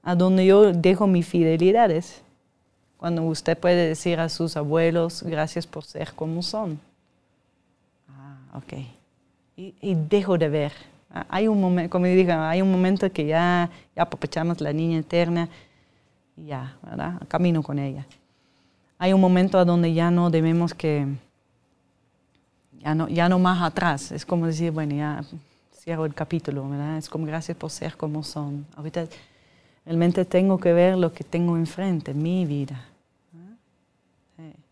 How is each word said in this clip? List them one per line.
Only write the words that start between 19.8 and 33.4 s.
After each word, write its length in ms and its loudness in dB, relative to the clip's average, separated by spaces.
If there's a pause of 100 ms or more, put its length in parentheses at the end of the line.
ya 180 2
no 180 2
debemos 440 2
que, 340 -2 (1700)
ya 160 -2
no, 120 -2
ya 220 2
no 100 4
más 220 2
atrás. 500 -2
Es 140 -10
como 220 -2
decir, 240 -4
"Bueno, 240 -4
ya 280 -6 (500)
cierro 320 -6
el 80 -6
capítulo", 560 -6
¿verdad? 280 -6
Es 120 -10
como, 160 -6
"Gracias 320 -8
por 140 -12
ser 260 -10
como 260 -6
son". 420 -10 (100)
Ahorita 300 -8 (800)
realmente 400 0
tengo 340 2
que 140 2
ver 240 4
lo 160 0
que 100 -18
tengo 340 0
enfrente, 560 -4
mi 320 -2
vida. 400 -6 (1500)